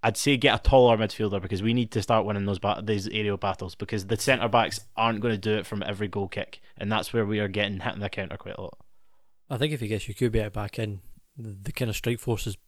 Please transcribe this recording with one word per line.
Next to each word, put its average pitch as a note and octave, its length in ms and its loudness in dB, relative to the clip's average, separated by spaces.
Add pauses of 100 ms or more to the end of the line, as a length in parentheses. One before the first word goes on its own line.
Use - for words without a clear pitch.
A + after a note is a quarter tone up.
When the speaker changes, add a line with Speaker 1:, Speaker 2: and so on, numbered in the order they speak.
Speaker 1:
I'd A2+ 120 2
say C#3+ 200 4
get A#2+ 180 6
a - 80 -2
taller B2 340 8
midfielder G#2 460 0
because F#2+ 220 -4
we A2+ 100 4
need A#2+ 160 0
to A2+ 100 0
start A2 240 4
winning G2+ 220 -2
those G2 140 -2
ba-, G2+ 220 0
these G#2 260 -2
aerial G#2 280 -2
battles F#2+ 380 -4
because G2+ 320 -6
the A2 100 -2
centre B2+ 300 2
backs A2+ 320 2 (180)
aren't A2+ 240 2
gonna A2+ 160 0
do G#2+ 200 0
it G2+ 100 -4
from G2+ 180 -6
every G#2 220 -4
goal G2 220 -4
kick, - 320 -8 (180)
and G#2 140 -4
that's G#2+ 200 -2
where A2+ 140 2
we G#2 140 0
are G#2 80 0
getting G2+ 320 -2
hit - 140 -4
in - 60 -10
the G2+ 80 -4
counter F#2+ 280 -8
quite - 200 -12
a - 60 -10
lot. - 160 -12 (720)
Speaker 2:
I C3 60 -2
think D3+ 160 0
if C3+ 80 -4
he A2 80 -4
gets G#2 160 -2
Jakubiak A2 480 0
back G#2 260 -6
in, G#2 220 -6 (360)
the, A2 240 -12
the G2 120 -8
kind A#2+ 160 -2
of G#2 80 -2
strike A#2+ 240 -2
force - 260 -2
is G2+ 100 -6 (120)